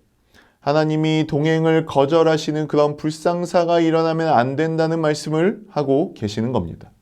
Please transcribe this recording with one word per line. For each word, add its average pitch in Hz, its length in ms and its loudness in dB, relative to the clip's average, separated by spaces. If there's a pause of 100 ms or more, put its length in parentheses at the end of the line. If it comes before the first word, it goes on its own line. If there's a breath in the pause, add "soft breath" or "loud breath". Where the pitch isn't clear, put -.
(600 soft breath)
하나님이 156 680 0
동행을 160 600 0
거절하시는 156 800 2
그런 147 280 2
불상사가 170 840 -2
일어나면 160 480 0
안 131 280 2
된다는 160 440 0
말씀을 156 680 -2
하고 135 460 -2
계시는 113 380 -4
겁니다. 87 400 -6 (100)